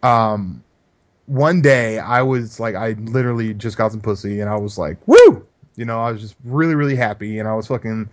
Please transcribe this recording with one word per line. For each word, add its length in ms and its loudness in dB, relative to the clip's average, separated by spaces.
Um, 600 0
one 360 0
day 380 2
I 220 -2
was 380 -2
like, 160 -6
I 160 -4
literally 640 -4
just 240 -8
got 140 0
some 100 -10
pussy, 400 -6
and 80 -4
I 60 -4
was 220 -8
like, 200 -6
Woo! 380 8
You 100 -12
know, 140 -6
I 120 -2
was 100 -8
just 220 -16
really, 320 0
really 200 0
happy, 440 -4
and 80 -4
I 80 -2
was 120 -6
fucking 460 -6